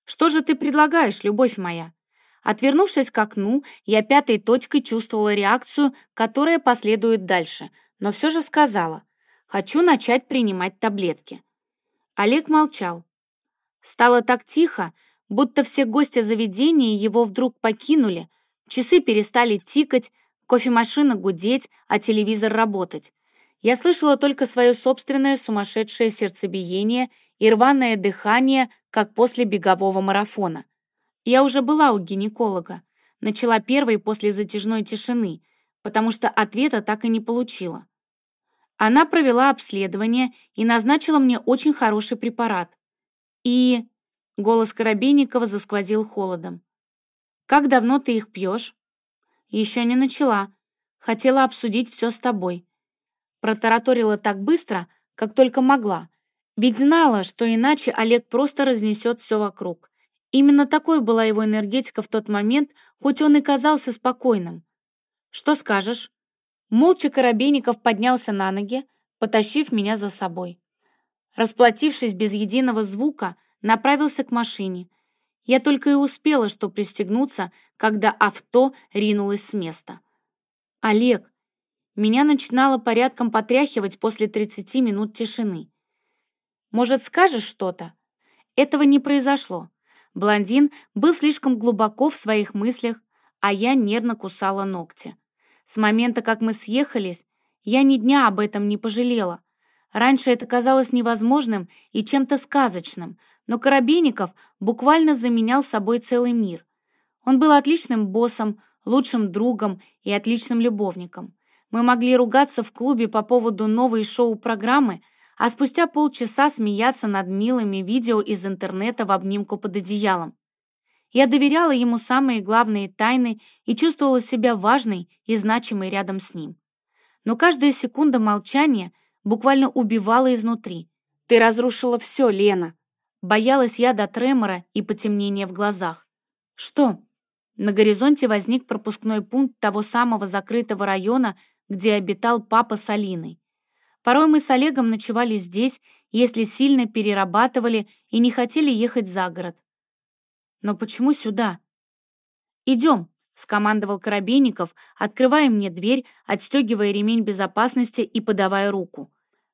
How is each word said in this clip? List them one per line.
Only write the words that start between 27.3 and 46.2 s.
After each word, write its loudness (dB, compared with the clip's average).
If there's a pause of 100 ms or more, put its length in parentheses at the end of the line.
и 2
рваное 4
дыхание, 0 (220)
как -2
после 2
бегового 0
марафона. -2 (580)
Я 4
уже 2
была 2
у -2
гинеколога, -6 (400)
начала 0
первой 0
после -4
затяжной -4
тишины, -6 (400)
потому -2
что -2
ответа -2
так -4
и 0
не 0
получила. -6 (880)
Она 4
провела 4
обследование -4 (220)
и -2
назначила 2
мне 2
очень 0
хороший -2
препарат. -4 (680)
И... 2 (500)
Голос 2
Коробейникова 2
засквозил -4
холодом. -8 (840)